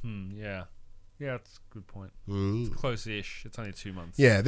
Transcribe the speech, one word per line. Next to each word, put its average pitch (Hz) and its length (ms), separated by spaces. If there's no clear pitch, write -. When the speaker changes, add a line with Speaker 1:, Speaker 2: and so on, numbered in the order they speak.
Speaker 1:
Hmm, 98 340
yeah. 98 280
Yeah, 139 140
that's - 260
a - 160
good 107 120
point. 98 260
Speaker 2:
Mm. 101 380
Speaker 1:
It's - 100
close-ish. 110 720
It's - 120
only 98 140
two 98 200
months 87 260
Speaker 2:
Yeah, 117 200
the, 101 100